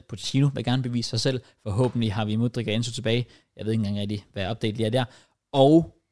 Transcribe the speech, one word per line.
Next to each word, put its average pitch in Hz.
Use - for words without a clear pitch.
Pochettino 135
vil 120
gerne 127
bevise 120
sig 113
selv. 131
Forhåbentlig 113
har 110
vi 107
Mudryk 117
og 107
Enzo 117
tilbage. 117
Jeg 95
ved 107
ikke 113
engang 104
rigtig, 101
hvad 95
update 113
lige 110
er -
der. 123
Og, 147